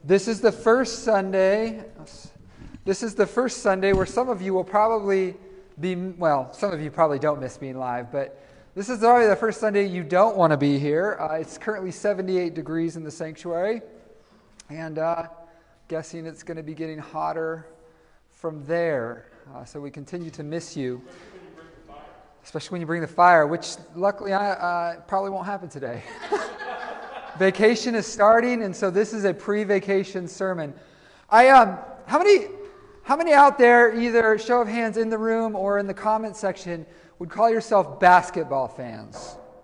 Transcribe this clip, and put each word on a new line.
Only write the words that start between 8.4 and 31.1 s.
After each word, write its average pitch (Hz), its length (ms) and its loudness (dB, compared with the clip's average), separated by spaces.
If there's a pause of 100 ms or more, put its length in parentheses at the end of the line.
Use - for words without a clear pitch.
this 196 140 -8
is 247 100 -6
probably 233 260 6
the 202 100 4
first 220 240 -4
Sunday 202 280 0
you 180 160 -6
don't 190 340 2
want 165 140 4
to 147 60 2
be 143 200 2
here. 156 420 -2
Uh, 156 180 -4
it's - 200 -10
currently 196 320 -6
seventy-eight 185 640 -2
degrees 165 420 -6
in 165 80 -12
the 151 60 -12
sanctuary, 175 720 -6 (880)
and, 156 300 -10
uh, 165 260 -4 (600)
guessing 160 400 -10
it's 156 160 -16
gonna 160 180 -12
be 156 140 -12
getting 160 240 -10
hotter 160 680 -8 (640)
from 156 380 -10
there. 143 640 -4 (240)
Uh, 127 100 -16
so 147 160 -16
we 143 80 -14
continue 160 400 -12
to 151 140 -14
miss 160 340 -10
you. 127 240 -6 (1400)
Especially - 280 -12
when 175 80 -8
you 160 60 -8
bring 170 120 -4
the 156 80 -6
fire, 170 400 6
which 170 300 -6 (180)
luckily 196 380 -2
I, 202 180 -2
uh, 170 560 -4
probably 196 220 -4
won't 185 160 -8
happen 185 240 -10
today. 123 340 -10 (260)
<laughs> - 1080 -10
Vacation 220 560 2
is 208 100 -4
starting, 233 580 2
and 185 120 -6
so 196 160 -2
this 208 220 -2
is 214 100 -8
a 190 100 0
pre-vacation 196 920 -2
sermon. 165 460 -8 (560)